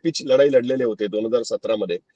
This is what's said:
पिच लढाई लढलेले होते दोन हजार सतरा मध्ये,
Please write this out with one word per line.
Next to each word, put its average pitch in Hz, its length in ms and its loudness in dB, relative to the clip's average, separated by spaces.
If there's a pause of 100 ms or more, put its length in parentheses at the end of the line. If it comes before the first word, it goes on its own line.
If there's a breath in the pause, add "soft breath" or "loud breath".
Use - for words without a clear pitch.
पिच 165 220 -2
लढाई 139 240 4
लढलेले 127 340 2
होते 107 240 -2
दोन 107 180 -4
हजार 113 180 0
सतरा 110 320 -4
मध्ये, 95 220 -4 (180)